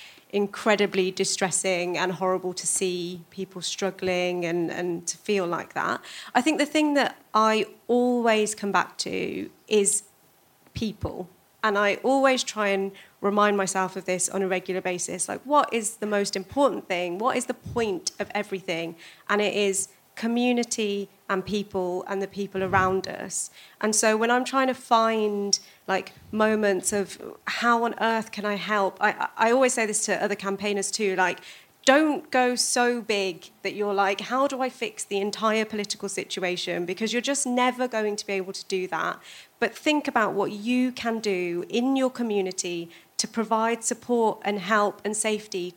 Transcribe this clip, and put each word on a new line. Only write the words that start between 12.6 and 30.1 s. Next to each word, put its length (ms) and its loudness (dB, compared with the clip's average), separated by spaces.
and 240 0
remind 360 4
myself 400 -2
of 80 -10
this 240 -2
on 140 -2
a 60 0
regular 320 -2
basis. 480 -4
Like, 140 -6
what 300 2
is 240 -4
the 100 -6
most 300 0
important 520 0
thing? 300 -2
What 180 0
is 100 -4
the 80 -4
point 640 -4
of 160 -6
everything? 600 -6
And 120 2
it 140 0
is 340 0
community 960 0
and 160 -2
people 640 -2
and 120 -4
the 60 -4
people 360 -6
around 440 2
us. 440 -8
And 140 2
so 220 4
when 140 2
I'm 140 2
trying 240 0
to 60 2
find, 840 2
like, 260 -2
moments 600 2
of 280 -2
how 380 2
on 160 0
earth 320 0
can 120 -8
I 100 0
help, 460 0
I, 100 4
I, 180 -2
I 40 4
always 220 4
say 120 0
this 200 -2
to 160 0